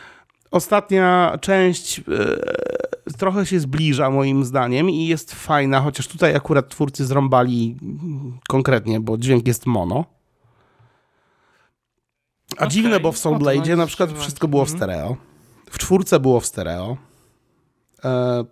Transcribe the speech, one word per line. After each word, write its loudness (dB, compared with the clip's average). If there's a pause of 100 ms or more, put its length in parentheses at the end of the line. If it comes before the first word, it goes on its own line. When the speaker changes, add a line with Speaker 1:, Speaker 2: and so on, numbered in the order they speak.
(500)
Speaker 1:
Ostatnia 2
część, 0
e, -14 (1160)
trochę 0
się 0
zbliża 0
moim 2
zdaniem 0
i 0
jest -2
fajna, 2
chociaż -2
tutaj 2
akurat 0
twórcy -4
zrąbali 2 (720)
konkretnie, 2
bo -2
dźwięk 2
jest -2
mono. 0 (2500)
A -14
Speaker 2:
Okej. 0
Speaker 1:
dziwne, 2
bo -2
w -8
Soul 0
Speaker 2:
No 0
to 2
Speaker 1:
Blade'zie 0
na 2
przykład -2
Speaker 2:
zobaczymy. -10
Speaker 1:
wszystko -4
było 2
w -4
Speaker 2:
Mhm. -8 (120)
Speaker 1:
stereo. -6 (540)
W -10
czwórce 2
było 4
w -4
stereo. -6 (1080)
E, 0